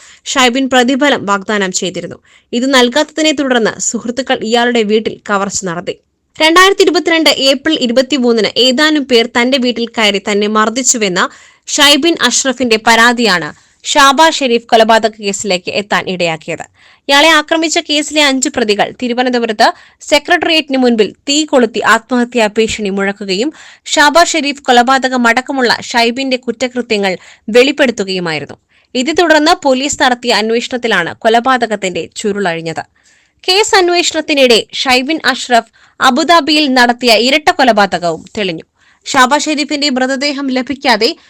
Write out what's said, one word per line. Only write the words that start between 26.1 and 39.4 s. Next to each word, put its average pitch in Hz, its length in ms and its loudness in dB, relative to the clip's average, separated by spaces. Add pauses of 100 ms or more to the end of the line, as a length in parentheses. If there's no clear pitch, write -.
കുറ്റകൃത്യങ്ങൾ 233 800 -4 (320)
വെളിപ്പെടുത്തുകയുമായിരുന്നു. 208 1080 0 (380)
ഇതേ 254 180 -2
തുടർന്ന് 311 500 4
പോലീസ് 277 400 0
നടത്തിയ 247 320 0
അന്വേഷണത്തിലാണ് 220 800 -2
കൊലപാതകത്തിന്റെ 226 1040 -2
ചുരുളഴിഞ്ഞത്. 165 680 -6 (640)
കേസ് 403 260 0
അന്വേഷണത്തിനിടെ 311 1000 2
ഷൈബിൻ 269 520 -2
അഷ്റഫ് 247 480 -2 (280)
അബുദാബിയിൽ 302 760 2
നടത്തിയ 240 400 2
ഇരട്ട 269 360 2
കൊലപാതകവും 196 760 0 (140)
തെളിഞ്ഞു. 180 260 -6 (420)
ഷാബാസ് 277 380 2